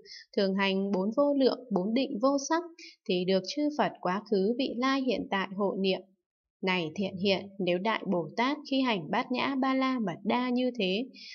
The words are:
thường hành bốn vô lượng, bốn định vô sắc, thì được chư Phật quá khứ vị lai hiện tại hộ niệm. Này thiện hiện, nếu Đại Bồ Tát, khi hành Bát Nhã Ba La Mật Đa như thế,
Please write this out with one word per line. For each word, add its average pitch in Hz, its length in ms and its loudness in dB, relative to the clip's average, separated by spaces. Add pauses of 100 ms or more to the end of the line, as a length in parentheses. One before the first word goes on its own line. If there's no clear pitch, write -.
(380)
thường 190 180 4
hành 196 360 2
bốn 190 260 2
vô 285 160 4
lượng, 269 260 4 (120)
bốn 196 220 0
định 240 280 0
vô 277 160 4 (120)
sắc, 330 140 0 (460)
thì 180 160 0
được 185 180 2 (120)
chư 294 220 0
Phật 196 140 2 (100)
quá 185 200 -2 (100)
khứ 202 260 2
vị 269 200 -2
lai 269 240 0
hiện 254 300 -2
tại 190 160 -2 (100)
hộ 202 220 0
niệm. 185 220 2 (640)
Này 180 300 0
thiện 196 220 -2
hiện, 196 280 0 (140)
nếu 180 180 2
Đại 214 340 -2
Bồ 170 260 0
Tát, 269 200 0 (140)
khi 269 100 2
hành 202 300 -2
Bát 247 200 -2
Nhã 247 300 -2
Ba 262 120 2
La 262 260 0
Mật 190 240 -2
Đa 247 260 0
như 247 300 0
thế, 196 260 0 (280)